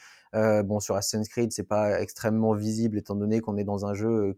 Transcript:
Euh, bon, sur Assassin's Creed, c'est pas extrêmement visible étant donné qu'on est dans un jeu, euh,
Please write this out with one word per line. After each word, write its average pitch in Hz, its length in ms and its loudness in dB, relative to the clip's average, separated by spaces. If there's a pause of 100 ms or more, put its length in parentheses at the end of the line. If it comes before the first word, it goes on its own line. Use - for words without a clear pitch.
(360)
Euh, 110 280 4
bon, 104 160 0
sur 101 160 -2
Assassin's 107 320 -2
Creed, 120 240 -2
c'est - 160 -6
pas 104 340 2
extrêmement 110 520 0
visible 110 440 0
étant 101 160 -6
donné 107 280 0
qu'on 104 160 -4
est 101 80 -2
dans 101 200 -2
un 104 80 -2
jeu, 104 140 -2
euh, 107 300 2